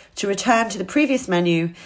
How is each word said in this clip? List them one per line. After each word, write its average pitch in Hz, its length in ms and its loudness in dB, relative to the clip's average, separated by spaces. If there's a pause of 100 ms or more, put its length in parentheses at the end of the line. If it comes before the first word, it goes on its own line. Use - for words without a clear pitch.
(160)
to 202 120 -4
return 226 400 2
to 196 80 -8
the 190 80 -6
previous 262 420 0
menu, 170 460 0 (140)